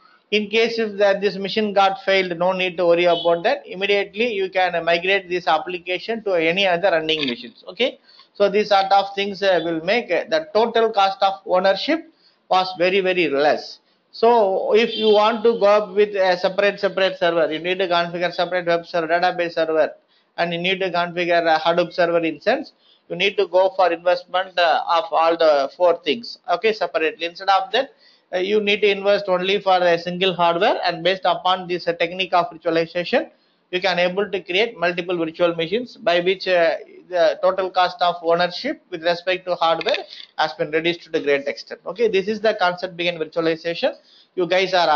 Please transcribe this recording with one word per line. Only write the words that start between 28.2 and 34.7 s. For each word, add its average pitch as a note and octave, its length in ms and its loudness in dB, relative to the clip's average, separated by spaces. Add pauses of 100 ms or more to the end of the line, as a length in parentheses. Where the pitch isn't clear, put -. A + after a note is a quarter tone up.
uh, F#3 40 -2
you G3+ 220 0
need G3+ 200 0
to G#3 100 4
invest G3 380 0
only F#3+ 320 0
for F#3+ 180 4
a E3+ 200 4
single F3 360 -2
hardware, F3 500 2
and E3+ 180 -4
based F#3 220 0
upon F#3 440 0
this, F3 200 -6
uh, E3+ 60 2
technique F3 380 -4
of F3 180 2
virtualization, E3+ 800 -2 (400)
you F3+ 100 -4
can F3+ 180 0
able F3+ 320 0
to F#3+ 120 -4
create F#3 360 -2